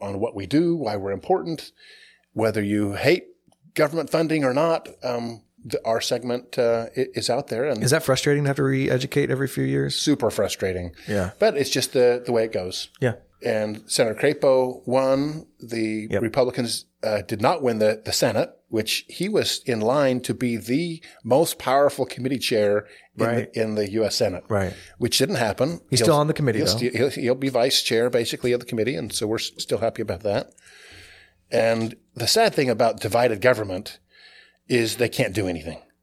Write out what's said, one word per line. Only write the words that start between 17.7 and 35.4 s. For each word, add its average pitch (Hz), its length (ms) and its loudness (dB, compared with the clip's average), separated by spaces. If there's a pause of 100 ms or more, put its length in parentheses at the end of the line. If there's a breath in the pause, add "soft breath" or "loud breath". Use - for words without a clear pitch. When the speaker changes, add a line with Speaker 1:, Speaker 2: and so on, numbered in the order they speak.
Speaker 1:
the, 107 240 2
the - 80 -6
Senate, 127 420 0 (160)
which - 380 -2
he - 200 -4
was 185 380 0
in 117 160 0
line 127 400 2
to 127 120 -4
be 117 220 -2
the 151 480 -4 (200 loud breath)
most 135 360 2
powerful 139 460 2
committee 131 340 -4
chair 104 460 2 (320 soft breath)
in 110 80 0
Speaker 2:
Right. 117 280 -2
Speaker 1:
the, 113 80 -2
in 110 140 -2
the 104 160 -2
U 110 140 2
S 98 100 -2
Senate. 92 320 -2
Speaker 2:
Right. 98 260 -2 (240 loud breath)
Speaker 1:
Which 117 200 0
didn't 165 180 2
happen. 120 540 -2
Speaker 2:
He's 131 100 2
Speaker 1:
He'll 113 60 4
Speaker 2:
still 156 120 6
on 147 100 4
the 156 60 0
committee, 120 260 0
Speaker 1:
he'll 85 80 2
Speaker 2:
though. 98 100 2
Speaker 1:
sti-, 120 200 0
he'll, 135 120 2
he'll 123 260 0
be 135 140 -2
vice 123 320 2
chair, 120 280 2
basically, 120 440 0
of 120 80 0
the - 40 -16
committee, 117 300 -2
and 113 160 -6
so - 160 -4
we're 110 120 -2
s-, - 180 -6
still - 220 -4
happy 113 220 -2
about 101 200 -6
that. 107 320 -2 (1000 loud breath)
And 113 440 2 (200)
the 117 120 -4
sad 220 260 4
thing 135 160 2
about 113 320 2
divided 113 400 2
government 107 580 0 (680 soft breath)
is 117 300 0
they 117 120 2
can't 104 240 -2
do 98 140 -2